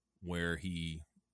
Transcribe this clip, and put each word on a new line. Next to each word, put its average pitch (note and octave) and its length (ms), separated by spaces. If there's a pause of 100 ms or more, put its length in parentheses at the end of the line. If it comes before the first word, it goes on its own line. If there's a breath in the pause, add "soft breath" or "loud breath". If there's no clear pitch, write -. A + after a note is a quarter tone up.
(220)
where E2+ 340
he E2 460 (320)